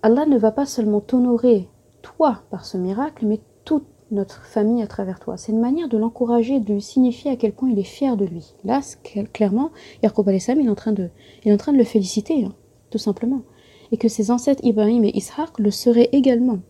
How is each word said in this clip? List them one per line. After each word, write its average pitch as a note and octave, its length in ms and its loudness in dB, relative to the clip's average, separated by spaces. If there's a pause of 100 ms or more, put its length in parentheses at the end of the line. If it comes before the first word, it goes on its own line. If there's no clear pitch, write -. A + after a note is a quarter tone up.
Allah A#3+ 240 2
ne C#4+ 120 4
va G#3+ 140 2
pas - 140 -4
seulement G#3 360 -2
t'honorer, A#3+ 680 2 (320)
toi, C#4+ 380 -2 (100)
par - 160 -12
ce - 120 -10
miracle, G3+ 500 -4
mais G#3+ 140 -2 (240)
toute D4 200 -2 (260)
notre G3+ 340 -6
famille A3+ 380 -2
à G#3 40 -8
travers F#3 320 -10
toi. - 180 -10
C'est - 140 -10
une A3 80 0
manière C#4 280 -2
de A#3 100 -2
l'encourager, A#3 640 0
de G#3 140 -4
lui G3+ 80 -2
signifier B3+ 500 0
à B3 60 -4
quel G#3+ 160 -2
point C4 160 -4
il G#3 100 0
est G3 40 -2
fier B3+ 340 -4
de G3 80 0
lui. E3+ 280 -12 (100)
Là, A#3+ 180 -2
c'est - 220 -16
cl-, G#3 260 -8
clairement, A3 420 -2 (320)
Yaqub G#3 240 2
alayhi F#3+ 140 2
salam, C4+ 200 0
il C4 60 2
est A3 40 2
en G3+ 40 2
train - 160 -4
de, F#3+ 180 -2 (340)
il G#3+ 60 2
est G#3 40 8
en G3+ 40 4
train D4 140 -2
de C#4 60 6
le A#3 80 6
féliciter, G#3+ 580 0
hein, F#3+ 100 -8 (360)
tout - 80 -6
simplement. A3+ 440 -4 (520)
Et A3 40 -4
que A3+ 120 2
ses G#3+ 200 -2
ancêtres B3 360 0
Ibrahim A3 400 2
et G3+ 100 0
Ishaq - 440 -8
le G#3 120 2
seraient A#3 400 4
également. B3 480 2 (100)